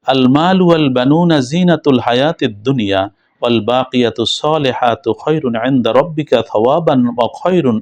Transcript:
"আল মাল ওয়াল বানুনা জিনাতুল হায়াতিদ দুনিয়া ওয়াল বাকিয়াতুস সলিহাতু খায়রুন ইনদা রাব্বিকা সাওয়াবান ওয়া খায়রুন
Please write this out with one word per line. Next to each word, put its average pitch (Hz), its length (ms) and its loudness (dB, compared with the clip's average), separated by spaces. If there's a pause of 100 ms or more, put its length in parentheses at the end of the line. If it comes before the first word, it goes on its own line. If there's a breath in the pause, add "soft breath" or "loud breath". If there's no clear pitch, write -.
"আল 131 220 2
মাল 170 340 2
ওয়াল 165 280 2
বানুনা 143 520 2
জিনাতুল 151 580 2
হায়াতিদ 123 640 -2
দুনিয়া 101 460 -2 (320)
ওয়াল 120 180 2
বাকিয়াতুস 120 840 -2
সলিহাতু 123 720 -2
খায়রুন 139 420 -4
ইনদা 117 380 0
রাব্বিকা 147 440 0
সাওয়াবান 127 720 0
ওয়া 117 200 -2
খায়রুন 139 540 -2